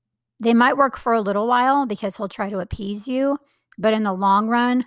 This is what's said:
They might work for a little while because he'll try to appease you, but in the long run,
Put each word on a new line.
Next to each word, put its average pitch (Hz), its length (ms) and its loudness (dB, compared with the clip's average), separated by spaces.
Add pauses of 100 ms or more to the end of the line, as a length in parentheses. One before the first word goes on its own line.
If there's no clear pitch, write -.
(400)
They 233 140 2
might 240 240 4
work 269 200 2
for 233 160 -2
a 226 80 2
little 208 260 -2
while 254 380 2
because 208 320 -6
he'll 202 100 -6
try 202 220 -8
to 202 100 -4
appease 202 480 -8
you, 269 300 0 (400)
but 214 160 2
in 220 100 0
the 202 100 -2
long 196 340 2
run, 247 400 0